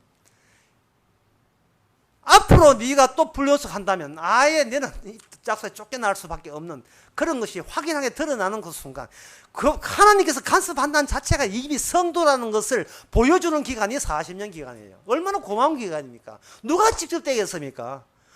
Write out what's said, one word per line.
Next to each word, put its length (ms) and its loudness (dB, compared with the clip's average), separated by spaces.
앞으로 520 8
네가 420 2
또 160 2
불연속 420 0
한다면 440 -4
아예 460 2
너는 260 -6
이 120 -18
짝수에 280 -6
쫓겨날 440 -4
수밖에 340 -14
없는 340 -14
그런 260 -2
것이 200 -8
확연하게 500 -6
드러나는 520 -4
그 100 -14
순간, 360 -14
그 160 -4
하나님께서 640 4
간섭한다는 680 0
자체가 380 -2
이미 320 -6
성도라는 720 0
것을 360 -2
보여주는 500 2
기간이 380 -6
사십 360 -6
년 140 -12
기간이에요. 560 -18
얼마나 320 -2
고마운 400 -2
기간입니까? 640 -12
누가 280 2
찝찝대겠습니까? 1120 -6